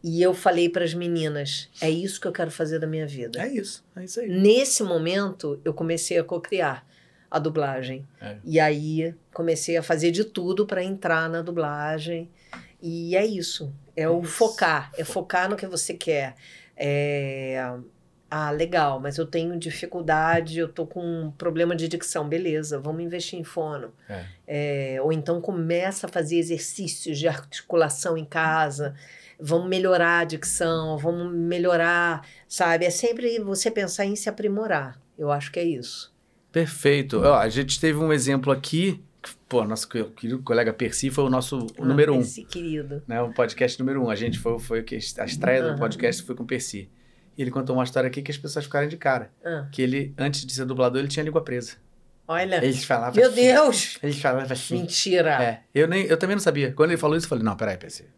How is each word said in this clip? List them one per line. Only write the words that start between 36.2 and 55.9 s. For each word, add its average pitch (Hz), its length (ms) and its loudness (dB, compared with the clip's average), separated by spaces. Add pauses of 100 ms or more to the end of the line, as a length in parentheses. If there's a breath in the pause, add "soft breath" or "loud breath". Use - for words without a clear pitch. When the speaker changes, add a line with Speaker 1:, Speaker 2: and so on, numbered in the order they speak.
Speaker 2:
Perfeito. 143 720 2
Ó, 143 140 8
a 110 160 6
gente 135 280 0
teve 156 200 2
um 156 160 2
exemplo 135 360 2
aqui. 165 540 0 (420)
Pô, 123 180 2
nosso 110 240 -4
que-, 113 160 -4
querido 123 380 -6
colega 113 300 2
Percy 123 380 -2
foi 139 140 2
o 131 40 2
nosso 127 380 -2 (120)
Speaker 1:
Ah, - 60 -6
Speaker 2:
número 143 300 6
um. 127 60 4
Speaker 1:
Percy, - 240 -4
querido. 151 640 -8
Speaker 2:
Né, 120 140 -2
o 120 140 -2
podcast 123 440 0
número 131 260 0
um. 117 60 0
A 107 40 0
gente 113 240 -4
foi, 117 200 -2
foi 113 220 -4
o 113 40 -10
que, 127 100 -10 (240)
a 107 80 -4
estreia 127 360 2
do 120 80 -2
Speaker 1:
Aham. - 80 -4
Speaker 2:
podcast 117 440 -2
foi 135 120 -10
com 120 80 -10
o 113 40 -8
Percy. 104 420 -6 (480 soft breath)
E 143 60 -4
ele 127 80 -2
contou 131 260 -2
uma 127 80 2
história 127 240 0
aqui 139 140 -6
que 147 80 -8
as 143 80 -8
pessoas 147 260 -6
ficaram 147 240 -2
de 165 80 -8
cara. - 340 0 (140)
Speaker 1:
Ah. 156 260 -6
Speaker 2:
Que 135 120 -2
ele, 135 340 0
antes 143 300 -4
de 127 80 -8
ser 131 100 -4
dublador, 127 360 2
ele 139 80 -2
tinha 151 140 -4
língua 156 220 -2
presa. 123 280 -6 (540)
Speaker 1:
Olha. 180 380 0
Speaker 2:
Ele 131 80 4
falava 127 420 2
Speaker 1:
Meu 240 140 10
Speaker 2:
assim. 214 140 2
Speaker 1:
Deus! 254 600 6
Speaker 2:
Ele 143 120 0
falava 135 400 2
assim. 170 260 -2
Speaker 1:
Mentira! 165 640 2
Speaker 2:
É. 117 180 0 (140)
Eu 151 120 6
nem, 185 200 2